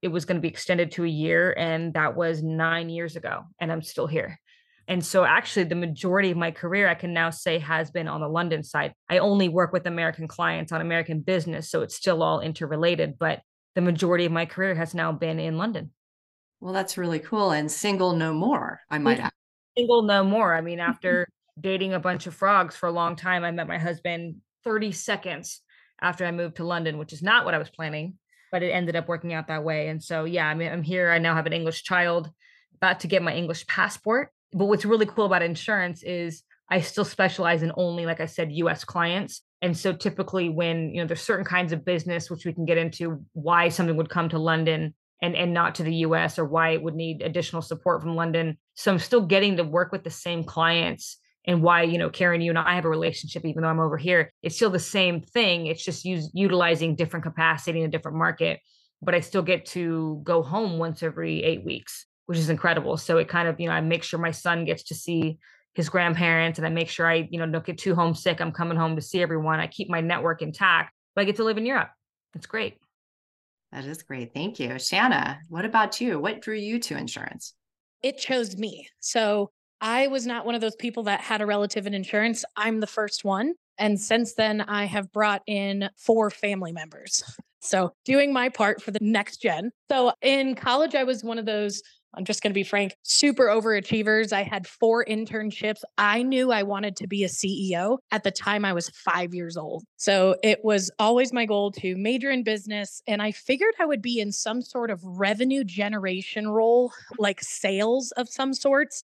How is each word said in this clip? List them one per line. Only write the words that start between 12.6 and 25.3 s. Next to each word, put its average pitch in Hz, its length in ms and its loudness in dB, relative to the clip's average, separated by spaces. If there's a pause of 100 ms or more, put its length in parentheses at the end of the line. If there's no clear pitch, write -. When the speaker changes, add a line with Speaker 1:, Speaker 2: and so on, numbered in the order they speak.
Speaker 1:
but 156 220 -2 (340)
the 180 60 2
majority 175 440 4
of 165 60 0
my 165 160 0
career 185 260 -2
has 165 220 -4
now 165 160 0
been 160 280 -2
in 160 200 -2
London. 190 320 -4 (680)
Speaker 2:
Well, 185 140 -8
that's 190 240 -4
really 170 220 -2
cool. 202 320 2
And 151 200 0
single 185 420 0
no 160 200 0
more, - 560 0
I 151 80 -2
might 147 200 4
Speaker 1:
Single - 100 -6
Speaker 2:
add. - 40 -2 (460)
Speaker 1:
Single 240 240 6
no 202 220 6
more. 196 320 4
I 165 60 0
mean, 170 180 -6
Speaker 2:
<laughs> - 0 -
Speaker 1:
after 180 480 0 (340)
dating 190 320 0
a 180 60 0
bunch 180 260 -4
of 170 80 -12
frogs 190 420 2
for 175 140 -2
a - 20 -2
long 170 240 0
time, 175 280 -2
I 170 80 -2
met 170 160 -6
my 175 100 -4
husband 170 600 -4 (260)
thirty 214 280 0
seconds 175 720 -6 (400)